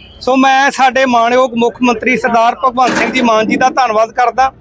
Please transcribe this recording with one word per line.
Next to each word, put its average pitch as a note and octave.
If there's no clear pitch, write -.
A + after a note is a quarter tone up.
ਸੋ B3+
ਮੈਂ C4+
ਸਾਡੇ C4
ਮਾਣਯੋਗ A#3+
ਮੁੱਖ A#3
ਮੰਤਰੀ A#3+
ਸਰਦਾਰ A#3
ਭਗਵੰਤ B3+
ਸਿੰਘ A#3
ਜੀ C4
ਮਾਨ A3
ਜੀ A3+
ਦਾ C4
ਧੰਨਵਾਦ A3
ਕਰਦਾ B3